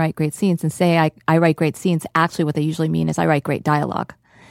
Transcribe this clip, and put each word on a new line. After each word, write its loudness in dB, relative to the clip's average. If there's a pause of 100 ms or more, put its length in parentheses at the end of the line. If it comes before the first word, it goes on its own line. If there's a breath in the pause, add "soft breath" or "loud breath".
write -2
great -2
scenes 0
and -2
say, 2
"I, 4 (180)
I 6
write 4
great -2
scenes," -2
actually 0
what -2
they -2
usually -2
mean -2
is, -2
"I 2
write 2
great -4
dialogue." -2 (380 soft breath)